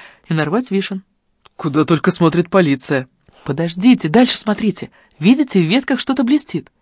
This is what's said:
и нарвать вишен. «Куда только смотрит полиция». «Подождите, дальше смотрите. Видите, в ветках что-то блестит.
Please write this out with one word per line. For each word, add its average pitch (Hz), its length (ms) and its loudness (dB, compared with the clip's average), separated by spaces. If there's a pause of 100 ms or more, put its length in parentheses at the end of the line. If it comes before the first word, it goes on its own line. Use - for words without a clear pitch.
(280)
и 170 60 -2
нарвать 160 360 -2
вишен. 190 340 -4 (520)
«Куда 151 300 -2
только 170 240 0
смотрит 165 400 0
полиция». 139 580 0 (360)
«Подождите, 170 640 0
дальше 240 300 2
смотрите. - 520 -4 (280)
Видите, 214 420 2
в 165 40 4
ветках 247 360 0
что-то 269 240 -2
блестит. 240 580 -2